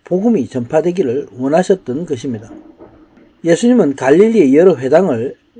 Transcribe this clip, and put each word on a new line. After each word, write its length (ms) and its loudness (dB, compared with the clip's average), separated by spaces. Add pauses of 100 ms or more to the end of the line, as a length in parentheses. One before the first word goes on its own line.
복음이 460 -2
전파되기를 760 -4 (100)
원하셨던 680 -2
것입니다. 460 -10 (960)
예수님은 500 2
갈릴리의 600 2
여러 200 4
회당을 640 0 (220)